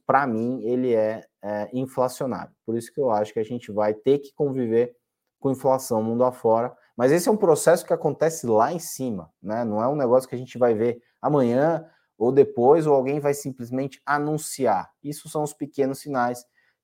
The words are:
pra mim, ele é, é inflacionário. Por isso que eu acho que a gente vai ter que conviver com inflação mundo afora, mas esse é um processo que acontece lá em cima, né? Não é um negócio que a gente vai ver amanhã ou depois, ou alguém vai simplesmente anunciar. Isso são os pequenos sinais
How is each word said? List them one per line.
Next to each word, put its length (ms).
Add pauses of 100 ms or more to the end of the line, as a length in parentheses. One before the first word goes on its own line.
pra 180
mim, 380
ele 280
é, 320 (200)
é 280
inflacionário. 800 (140)
Por 100
isso 160
que 80
eu 120
acho 200
que 80
a 40
gente 280
vai 220
ter 240
que 160
conviver 640 (440)
com 120
inflação 500
mundo 220
afora, 520 (200)
mas 160
esse 180
é 20
um 60
processo 480
que 80
acontece 540
lá 260
em 60
cima, 500 (100)
né? 240
Não 200
é 40
um 80
negócio 320
que 60
a 40
gente 200
vai 160
ver 260 (220)
amanhã 640 (320)
ou 140
depois, 560
ou 80
alguém 240
vai 160
simplesmente 680
anunciar. 880 (120)
Isso 260
são 140
os 100
pequenos 460
sinais 440 (400)